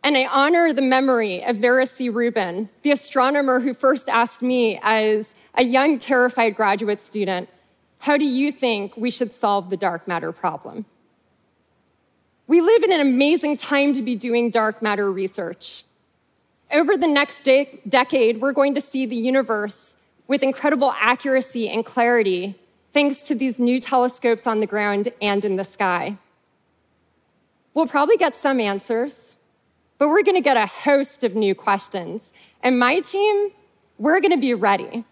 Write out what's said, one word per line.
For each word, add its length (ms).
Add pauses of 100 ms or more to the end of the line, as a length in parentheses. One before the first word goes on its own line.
And 140
I 80
honor 480
the 80
memory 600
of 140
Vera 280
C. 240
Rubin, 600 (120)
the 100
astronomer 680
who 140
first 360
asked 320
me 400
as 540 (180)
a 100
young, 360
terrified 560
graduate 440
student, 480 (520)
"How 180
do 80
you 260
think 460
we 140
should 220
solve 360
the 80
dark 300
matter 240
problem?" 540 (1600)
We 120
live 220
in 100
an 100
amazing 560
time 360
to 80
be 140
doing 340
dark 320
matter 300
research. 760 (880)
Over 220
the 120
next 360
de-, 440
decade, 520
we're 140
going 220
to 60
see 240
the 120
universe 760 (320)
with 160
incredible 560
accuracy 680
and 180
clarity, 720 (360)
thanks 300
to 120
these 240
new 220
telescopes 680
on 140
the 40
ground 460 (100)
and 220
in 140
the 80
sky. 520 (1600)
We'll 140
probably 280
get 220
some 240
answers, 760 (680)
but 80
we're 140
gonna 180
get 160
a 80
host 580
of 120
new 180
questions. 800 (300)
And 160
my 220
team, 480 (500)
we're 200
gonna 160
be 200
ready. 560